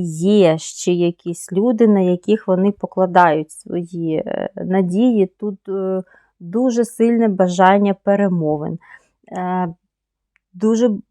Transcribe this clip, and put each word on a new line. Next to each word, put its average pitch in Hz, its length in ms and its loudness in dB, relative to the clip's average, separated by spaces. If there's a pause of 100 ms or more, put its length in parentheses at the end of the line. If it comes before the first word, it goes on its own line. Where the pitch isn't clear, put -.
(120)
є 170 460 2
ще - 360 -6
якісь 175 580 -4
люди, 226 360 2
на 208 120 4
яких 185 480 0
вони 190 240 2
покладають 175 800 2
свої, 170 640 -6 (100)
е, - 300 -6
надії. 190 720 0
Тут, 202 420 -12
е, 190 340 -4 (360)
дуже 233 460 -2
сильне 233 420 0
бажання 190 680 4
перемовин. 165 880 -2 (580)
Е, 180 360 -6 (800)
дуже 220 360 0 (220)